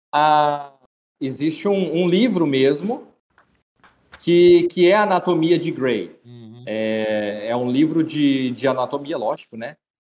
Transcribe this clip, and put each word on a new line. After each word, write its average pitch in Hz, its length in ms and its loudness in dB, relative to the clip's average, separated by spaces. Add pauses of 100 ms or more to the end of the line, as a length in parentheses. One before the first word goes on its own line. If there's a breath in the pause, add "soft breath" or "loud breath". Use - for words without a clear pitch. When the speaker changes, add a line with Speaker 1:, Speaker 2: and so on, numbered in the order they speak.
(100)
Speaker 1:
a, 147 600 0 (480)
existe 143 480 -4
um, 180 360 0
um 175 40 0
livro 190 380 2
mesmo 147 600 0 (1120)
que, 175 480 6
que 175 220 2
é 196 40 4
a 214 80 4
Anatomia 175 560 0
de 156 120 -4
Grey. 127 540 -4
Speaker 2:
Uhum. 120 420 -20
Speaker 1:
É, 107 840 -4
é 120 80 -2
um 123 140 -4
livro 156 320 0
de, 139 500 -2
de 120 140 -6
anatomia, 139 520 -4
lógico, 123 360 -6
né? 120 220 -14 (280)